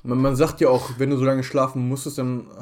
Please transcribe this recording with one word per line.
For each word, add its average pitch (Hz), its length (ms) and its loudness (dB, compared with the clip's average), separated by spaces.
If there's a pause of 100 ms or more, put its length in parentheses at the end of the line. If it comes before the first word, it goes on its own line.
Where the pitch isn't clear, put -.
man, 123 180 -2
man 135 160 2
sagt 156 240 0
ja 156 80 6
auch, 127 300 2
wenn 135 100 0
du 139 80 0
so 127 80 0
lange 135 180 2
schlafen 131 460 -2
musstest, 135 300 -6
dann 127 280 -4 (160)